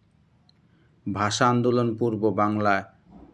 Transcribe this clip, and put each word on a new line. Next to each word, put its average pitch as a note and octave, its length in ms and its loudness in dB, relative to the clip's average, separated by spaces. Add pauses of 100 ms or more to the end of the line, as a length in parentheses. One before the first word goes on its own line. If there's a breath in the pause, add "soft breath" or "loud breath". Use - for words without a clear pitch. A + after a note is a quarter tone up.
(1120 soft breath)
ভাষা G#2 360 0
আন্দোলন A#2+ 480 0
পূর্ব A2 340 0
বাংলায় G#2 540 0 (500)